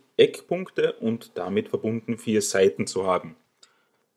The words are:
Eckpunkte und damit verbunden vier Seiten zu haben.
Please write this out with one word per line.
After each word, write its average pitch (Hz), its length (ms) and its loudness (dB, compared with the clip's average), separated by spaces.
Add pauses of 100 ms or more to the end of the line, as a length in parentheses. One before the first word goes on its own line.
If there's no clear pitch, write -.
(160)
Eckpunkte 160 800 0
und - 440 -6
damit 98 300 -2
verbunden 113 500 -4
vier 107 240 0
Seiten 98 460 2
zu 95 180 -4
haben. 87 300 -2 (800)